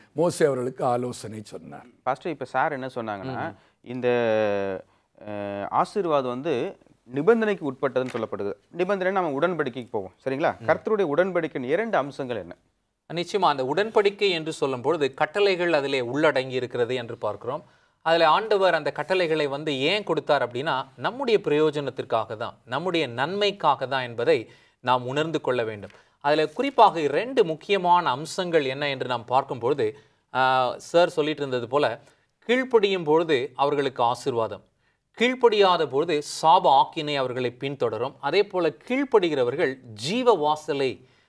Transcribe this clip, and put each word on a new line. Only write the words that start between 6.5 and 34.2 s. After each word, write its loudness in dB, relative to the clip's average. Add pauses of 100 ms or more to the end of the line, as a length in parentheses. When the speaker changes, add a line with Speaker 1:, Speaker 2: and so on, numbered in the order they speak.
Speaker 2:
நிபந்தனைக்கு 2
உட்பட்டதுன்னு -2
சொல்லப்படுது. -4 (180)
நிபந்தனை 0
நம்ம 0
உடன்படிக்கைக்கு -2
போவோம், -6 (120)
சரிங்களா? 0
Speaker 3:
ம். -14
Speaker 2:
கர்த்தருடைய 0
உடன்படிக்கையின் 0
இரண்டு 0
அம்சங்கள் -4
என்ன? -12 (580)
Speaker 3:
நிச்சயமா, -4
அந்த 2
உடன்படிக்கை 2
என்று -2
சொல்லும் -2
பொழுது 0
கட்டளைகள் 0
அதிலே 0
உள்ளடங்கி 0
இருக்கிறது -2
என்று -8
பார்க்கிறோம். -6 (380)
அதுல 4
ஆண்டவர் 4
அந்த 0
கட்டளைகளை 0
வந்து -4
ஏன் 0
கொடுத்தார் 0
அப்படின்னா, -4 (100)
நம்முடைய 0
பிரயோஜனத்திற்காக -2
தான், -8
நம்முடைய -2
நன்மைக்காக -2
தான் -2
என்பதை 0 (300)
நாம் 0
உணர்ந்து -2
கொள்ள 0
வேண்டும். -8 (300)
அதுல 2
குறிப்பாக 4
இரண்டு 0
முக்கியமான 2
அம்சங்கள் 0
என்ன -2
என்று -4
நாம் -4
பார்க்கும் 0
பொழுது, 0 (360)
ஆ, 2
சார் 4
சொல்லிட்டு -2
இருந்தது -4
போல, 0 (480)
கீழ்ப்படியும் 2
பொழுது 2
அவர்களுக்கு 0
ஆசீர்வாதம், -2 (560)